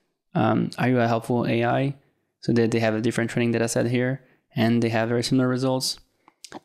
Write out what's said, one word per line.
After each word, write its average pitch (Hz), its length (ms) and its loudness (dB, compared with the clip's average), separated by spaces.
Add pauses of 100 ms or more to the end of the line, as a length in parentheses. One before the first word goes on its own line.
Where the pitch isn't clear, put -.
(340)
Um, 113 440 0
"Are 120 100 0
you 127 120 2
a 117 80 2
helpful 117 380 -2
A 117 180 0
I?" 131 320 -2 (440)
So - 140 0
they, 113 140 4
they 113 120 0
have 110 160 2
a 110 60 -2
different 117 280 0
training 120 220 0
data 117 160 0
set 120 200 0
here, 127 360 -2 (320)
and 117 260 2
they 117 80 2
have 113 200 0
very 120 140 0
similar 131 260 2
results. 131 500 -2 (640)